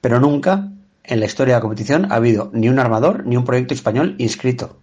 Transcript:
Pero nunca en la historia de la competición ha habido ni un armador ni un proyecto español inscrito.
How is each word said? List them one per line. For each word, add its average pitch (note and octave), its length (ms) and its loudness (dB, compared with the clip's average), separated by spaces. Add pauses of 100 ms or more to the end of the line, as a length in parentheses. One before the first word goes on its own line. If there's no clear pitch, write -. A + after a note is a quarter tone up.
Pero B2 200 2
nunca D3 500 2 (340)
en A#2 160 -2
la G#2+ 60 0
historia B2+ 280 0
de A#2+ 40 4
la A2 40 0
competición A#2 500 -2
ha A#2+ 40 2
habido A2+ 360 2
ni A2+ 160 0
un C3 120 2
armador A#2+ 460 0
ni A#2+ 100 0
un B2 80 0
proyecto B2+ 300 -2
español C3+ 440 -2
inscrito. B2 640 -4